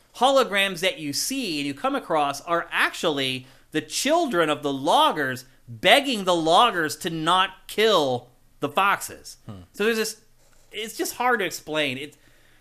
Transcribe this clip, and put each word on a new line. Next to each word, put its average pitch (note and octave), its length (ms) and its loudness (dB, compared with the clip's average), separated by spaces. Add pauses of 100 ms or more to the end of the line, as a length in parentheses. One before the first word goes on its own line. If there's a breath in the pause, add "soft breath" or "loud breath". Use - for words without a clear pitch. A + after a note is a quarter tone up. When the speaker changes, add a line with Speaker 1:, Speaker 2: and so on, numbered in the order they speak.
(160)
Speaker 1:
holograms G3+ 640 2
that E3+ 180 0
you D3 140 -6
see G#3 460 -4
and C#3+ 80 -4
you C#3+ 80 -4
come C4+ 220 -4
across D3 460 0
are E3+ 280 -2
actually C#3 760 -2 (260 loud breath)
the D#3 80 0
children A#3+ 680 0
of C#3+ 140 0
the C#3+ 100 -2
loggers D3+ 720 0 (220 soft breath)
begging G#3 560 2
the F3+ 120 2
loggers E3+ 600 4
to - 160 -6
not E3+ 560 -2
kill D#3 600 2 (320)
the D3 80 -4
foxes. F#3+ 800 -2
Speaker 2:
Hmm. G2 160 -16 (100)
Speaker 1:
So G3+ 120 -4
there's A3+ 120 2
this, G#3+ 240 -6 (500)
it's G#3+ 260 -10
just - 200 -4
hard A#3+ 240 0
to F#3 60 -2
explain. D3 520 -2
It, D3 180 -14 (440 soft breath)